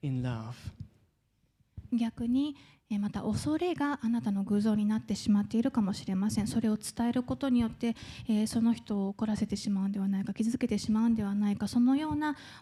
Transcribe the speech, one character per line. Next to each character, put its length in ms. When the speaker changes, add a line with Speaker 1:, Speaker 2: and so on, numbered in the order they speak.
Speaker 1:
in 200
love. 300
Speaker 2:
逆 360
に、 300
え、 80
ま 100
た 140
恐 340
れ 180
が 280
あ 80
な 100
た 100
の 140
偶 160
像 140
に 100
な 140
っ 20
て 140
し 160
ま 100
っ 60
て 100
い 60
る 80
か 100
も 140
し 100
れ 100
ま 160
せ 120
ん。 40
そ 140
れ 80
を 80
伝 320
え 40
る 100
こ 140
と 120
に 120
よ 80
っ 20
て、 260
え 140
ー、 40
そ 140
の 140
人 320
を 20
怒 160
ら 100
せ 120
て 100
し 140
ま 160
う 20
ん 40
で 60
は 100
な 120
い 40
か、 100
傷 160
つ 80
け 100
て 80
し 160
ま 80
う 80
ん 60
で 100
は 100
な 160
い 60
か、 120
そ 120
の 160
よ 140
う 60
な 200